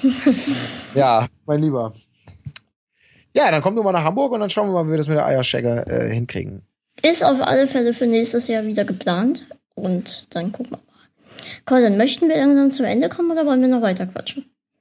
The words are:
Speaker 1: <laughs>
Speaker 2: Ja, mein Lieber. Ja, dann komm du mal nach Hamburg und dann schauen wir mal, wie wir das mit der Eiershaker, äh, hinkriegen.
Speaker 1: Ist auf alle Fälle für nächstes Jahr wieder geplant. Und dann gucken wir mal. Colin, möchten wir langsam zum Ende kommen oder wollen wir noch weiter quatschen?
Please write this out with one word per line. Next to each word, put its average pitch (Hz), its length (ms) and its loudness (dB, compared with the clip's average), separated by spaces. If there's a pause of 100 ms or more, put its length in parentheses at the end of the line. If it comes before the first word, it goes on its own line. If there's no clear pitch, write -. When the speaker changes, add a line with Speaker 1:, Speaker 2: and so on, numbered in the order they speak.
Speaker 1:
<laughs> - 920 -2
Speaker 2:
Ja, 123 320 4 (200)
mein 151 160 0
Lieber. 123 320 -2 (1400)
Ja, 277 160 4
dann 156 120 2
komm 196 140 0
du 226 60 0
mal 196 100 2
nach 170 120 2
Hamburg 233 280 0
und 226 80 -2
dann 202 100 -2
schauen 208 180 0
wir 196 40 -2
mal, 170 140 0
wie 156 60 -2
wir 160 40 0
das 151 120 -2
mit 156 80 0
der 151 100 2
Eiershaker, 120 600 0
äh, 117 280 -2
hinkriegen. 101 480 -6 (400)
Speaker 1:
Ist 339 220 2
auf 269 160 4
alle 269 260 2
Fälle 247 260 0
für 240 140 -2
nächstes 233 420 0
Jahr 220 180 -2
wieder 208 180 -2
geplant. 196 600 -2 (280)
Und - 600 -6
dann 175 180 -4
gucken - 200 -10
wir - 60 -14
mal. - 60 -20 (800)
Colin, 233 300 4
möchten 269 320 2
wir 320 80 2
langsam 277 340 4
zum 269 160 -2
Ende 247 220 0
kommen 339 220 -2
oder 320 160 0
wollen 262 140 2
wir 254 80 4
noch 247 140 2
weiter 185 240 0
quatschen? - 380 -10 (360)